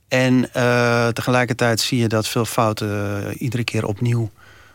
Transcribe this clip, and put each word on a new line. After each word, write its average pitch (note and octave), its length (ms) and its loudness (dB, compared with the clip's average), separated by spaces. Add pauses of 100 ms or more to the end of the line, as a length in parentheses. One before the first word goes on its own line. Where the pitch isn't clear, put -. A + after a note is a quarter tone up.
En, B2+ 460 2
eh, A#2+ 540 2
tegelijkertijd A#2+ 720 0
zie B2 200 0
je A#2 80 2
dat A2 200 0
veel A#2 180 0
fouten, G#2 800 -2
eh, G#2 140 -8
iedere A#2+ 220 -4
keer A2 220 -4
opnieuw, A#2 440 -2 (460)